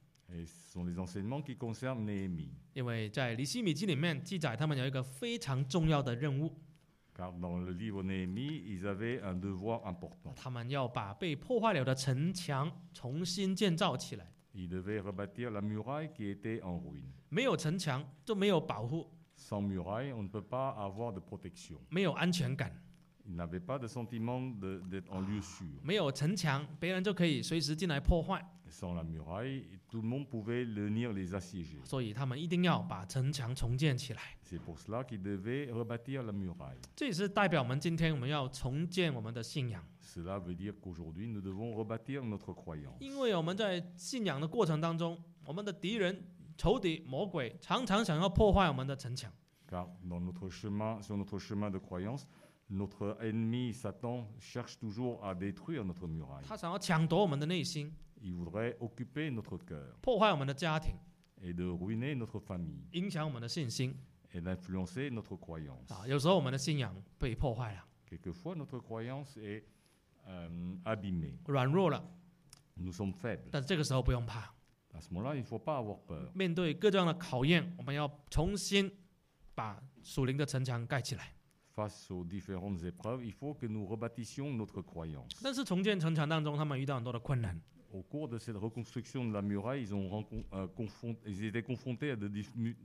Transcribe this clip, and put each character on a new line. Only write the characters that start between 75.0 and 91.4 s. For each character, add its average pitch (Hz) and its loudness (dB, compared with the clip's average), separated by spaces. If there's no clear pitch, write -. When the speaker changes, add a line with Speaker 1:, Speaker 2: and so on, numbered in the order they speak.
Speaker 1:
moment-là, 123 0
il 123 -2
ne - -4
faut 110 -6
pas 151 -2
avoir 107 -4
peur. - -6
Speaker 2:
面 185 2
对 165 2
各 208 6
种 190 8
样 180 8
的 165 4
考 131 0
验， 175 6
我 120 -10
们 139 -4
要 147 0
重 185 4
新 196 4
把 107 -6
属 - 0
灵 131 2
的 147 2
城 131 0
墙 117 0
盖 139 2
起 - -2
来。 - -8
Speaker 1:
Face 107 -4
aux 90 -2
différentes 92 -4
épreuves, 104 -4
il 107 -6
faut 143 -6
que 123 -6
nous 107 -2
rebâtissions 117 -4
notre 101 -4
croyance. 80 -6
Speaker 2:
但 269 -2
是 262 0
重 190 2
建 202 4
城 160 4
墙 151 4
当 156 2
中， 147 0
他 151 2
们 139 0
遇 135 0
到 139 0
很 117 -2
多 120 -2
的 117 -2
困 127 2
难。 87 -2
Speaker 1:
Au 95 -6
cours 147 -4
de 117 -4
cette 107 -6
reconstruction 113 -4
de 107 0
la 101 2
muraille, 104 0
ils 98 -4
ont 98 0
rencon-, 107 -4
euh, 95 -2
confron-, 113 -6
ils 104 -4